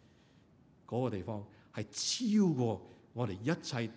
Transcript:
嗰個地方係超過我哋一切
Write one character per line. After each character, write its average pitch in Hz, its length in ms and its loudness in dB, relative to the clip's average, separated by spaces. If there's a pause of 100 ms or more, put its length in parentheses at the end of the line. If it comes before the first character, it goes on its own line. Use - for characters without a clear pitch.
(880)
嗰 120 180 0
個 110 120 0
地 92 60 -4
方 104 200 -6 (300)
係 110 100 -4 (640)
超 170 80 6
過 117 380 0 (240)
我 120 120 0
哋 98 60 -4
一 123 300 -2
切 117 240 -2 (100)